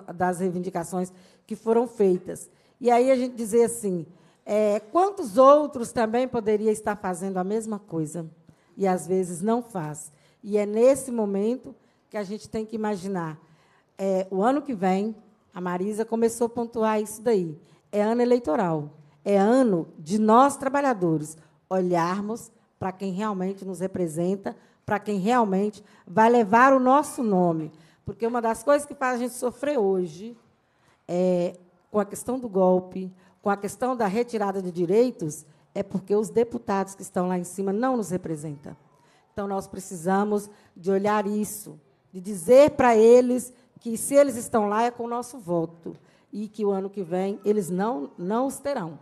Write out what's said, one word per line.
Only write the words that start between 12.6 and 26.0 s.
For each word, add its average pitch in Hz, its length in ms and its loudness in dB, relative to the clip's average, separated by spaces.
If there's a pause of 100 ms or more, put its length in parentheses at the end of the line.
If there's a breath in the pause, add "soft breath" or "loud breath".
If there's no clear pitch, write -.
que 220 80 -10
imaginar 190 640 -6 (600 soft breath)
É, 190 320 0
o 190 120 0
ano 269 200 2
que 277 120 -8
vem, 196 400 0 (400)
a 180 60 -12
Marisa 185 440 -4
começou 226 420 0
a 226 40 -8
pontuar 226 500 -2
isso 214 220 -10
daí, 185 360 0 (320 soft breath)
é 208 120 0
ano 233 200 2
eleitoral, 240 680 0 (340 soft breath)
é 202 120 2
ano 208 520 4 (100)
de 170 200 -2
nós, 240 380 6
trabalhadores, 214 800 -2 (320 soft breath)
olharmos 185 800 -2 (280 soft breath)
pra 190 120 -6
quem 190 220 -8
realmente 190 520 -6
nos 185 160 -10
representa, 180 760 -4 (280 soft breath)
pra 208 140 -2
quem 202 200 -4
realmente 208 640 0 (220 soft breath)